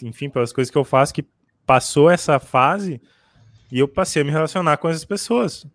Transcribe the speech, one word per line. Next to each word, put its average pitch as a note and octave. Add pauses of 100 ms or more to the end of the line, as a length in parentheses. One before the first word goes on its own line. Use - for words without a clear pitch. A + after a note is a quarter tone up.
enfim, B2
pelas A#2+
coisas C3
que -
eu C#3+
faço, C#3
que - (400)
passou C#3+
essa D#3+
fase D#3 (720)
e B2+
eu C#3
passei F3
a -
me C#3+
relacionar D#3
com E3
essas D#3+
pessoas. G3+